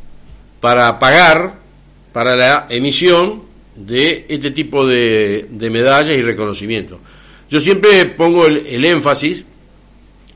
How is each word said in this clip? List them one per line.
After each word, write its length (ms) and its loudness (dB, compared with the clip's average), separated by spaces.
para 400 2
pagar 560 2
para 220 -2
la 340 2
emisión 720 0
de 520 -4
este 240 -6
tipo 360 -2
de, 640 0
de 200 -8
medallas 480 0
y 40 0
reconocimientos. 800 -6
Yo 100 0
siempre 460 4
pongo 420 2
el, 180 0
el 200 -6
énfasis 600 -2